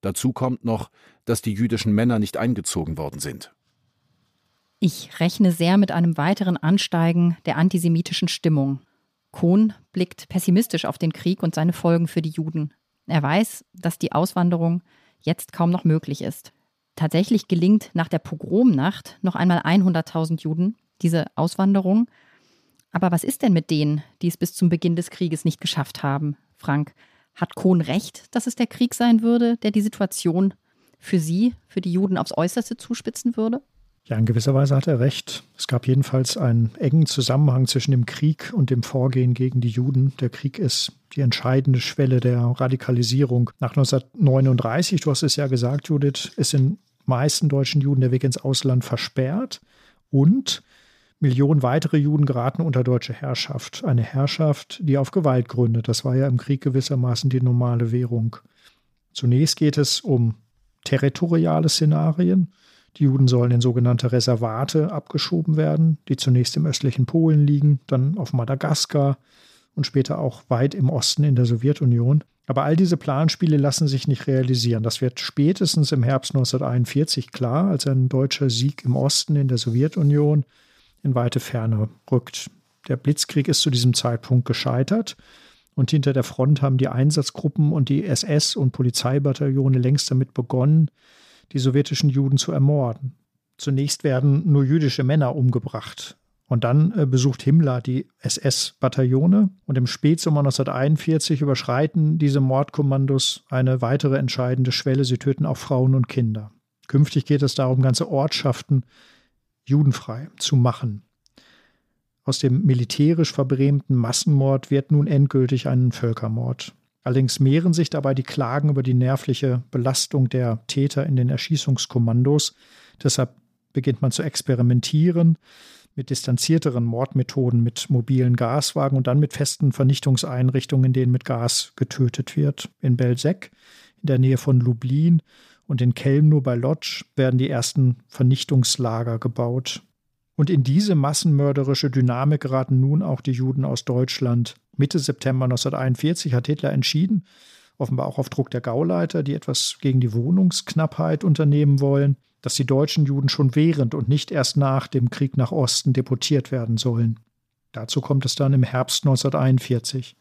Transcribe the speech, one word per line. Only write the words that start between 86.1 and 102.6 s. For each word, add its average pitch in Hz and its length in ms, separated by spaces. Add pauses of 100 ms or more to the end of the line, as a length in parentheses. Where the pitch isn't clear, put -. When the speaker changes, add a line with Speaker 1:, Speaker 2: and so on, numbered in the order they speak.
Speaker 3:
der 131 100
Front 139 400
haben 131 160
die 135 80
Einsatzgruppen 147 840
und 143 160
die 143 160
S 156 180
S 151 320
und 135 160
Polizeibataillone 135 1080
längst 127 320
damit 131 240
begonnen, 143 560 (640)
die 143 60
sowjetischen 135 500
Juden 135 280
zu - 140
ermorden. 135 640 (420)
Zunächst 139 460
werden 139 480
nur 143 140
jüdische 139 400
Männer 139 280
umgebracht. - 840 (280)
Und 120 200
dann, 151 260
äh, 185 140
besucht 131 360
Himmler 139 380
die 127 300 (100)
S-S-Bataillone. 135 1300 (160)
Und 143 120
im 123 100
Spätsommer 151 560
neunzehnhunderteinundvierzig 143 960
überschreiten 151 800
diese 143 240
Mordkommandos 135 1080